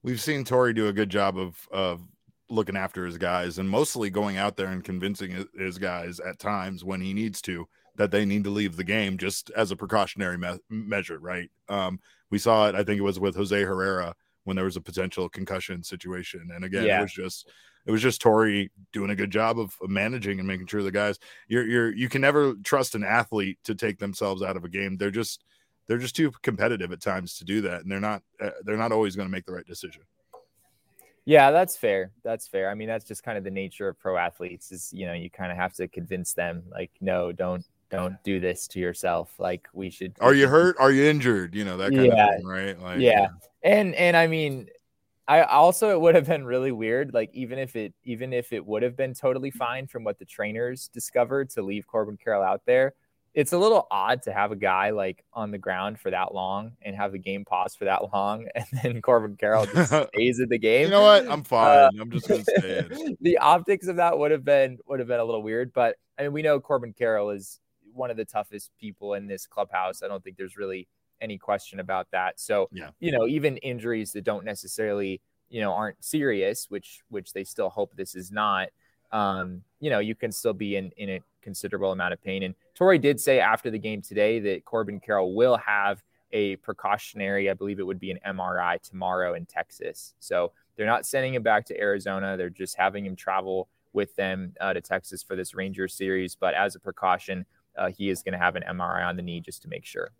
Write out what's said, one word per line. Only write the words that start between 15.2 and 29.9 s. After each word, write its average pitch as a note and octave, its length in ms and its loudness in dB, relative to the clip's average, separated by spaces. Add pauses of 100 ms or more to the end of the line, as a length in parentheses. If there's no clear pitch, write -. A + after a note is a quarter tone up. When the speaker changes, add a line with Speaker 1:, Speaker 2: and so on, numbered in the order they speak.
Speaker 1:
concussion F#2 520 -8
situation. F2+ 720 -12
And F2+ 100 -10
again, F#2+ 200 -2
Speaker 2:
Yeah. G2+ 140 4
Speaker 1:
it F#2 40 0
was G2 100 -6
just, - 360 -10 (380)
it - 40 -4
was A2 120 2
just B2 180 0
Torey G#2+ 480 4 (240)
doing G2+ 180 -4
a G#2 60 -4
good G2 140 -4
job A2+ 280 0
of, G#2 220 -6
of F#2 80 -10
managing G2+ 500 -2
and F#2+ 80 -6
making F#2 200 -6
sure G#2 160 -4
the F#2+ 80 -2
guys, G2+ 280 0 (300)
you're, A#2+ 180 2
you're, A#2 280 2
you B2 160 -2
can C#3 100 0
never C#3+ 420 4
trust C3+ 320 0
an G#2 100 -2
athlete G#2 600 0
to A2 100 -4
take G2+ 240 -4
themselves G2 440 -4
out F#2+ 160 -4
of E2+ 60 -10
a F2+ 40 -10
game. F#2+ 300 -6
They're G2+ 120 -2
just, A2 340 -6 (420)
they're A#2+ 120 0
just B2 180 -6
too D3+ 160 2 (100)
competitive G2+ 500 0
at E2+ 80 -12
times F#2 380 -4
to F2+ 60 -16
do G2+ 160 -2
that. F2 220 -4
And F#2 100 -8
they're G2 80 -4
not, G#2 220 -4 (200)
uh, G2+ 80 -4 (140)
they're G#2 140 -4
not A2+ 120 -2
always A2 260 0
gonna G2 120 -6
make F#2 160 -8
the F2+ 80 -12
right F2+ 140 -12
decision. - 360 -16 (1200)